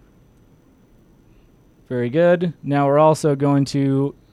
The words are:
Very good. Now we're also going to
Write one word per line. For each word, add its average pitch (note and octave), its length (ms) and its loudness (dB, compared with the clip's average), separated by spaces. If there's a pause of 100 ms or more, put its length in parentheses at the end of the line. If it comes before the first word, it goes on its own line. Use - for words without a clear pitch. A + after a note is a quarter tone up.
(1900)
Very B2 200 -4
good. E3+ 440 0 (100)
Now C#3+ 240 0
we're C#3+ 120 2
also D#3 360 2
going C#3 300 0
to C#3 500 -2 (180)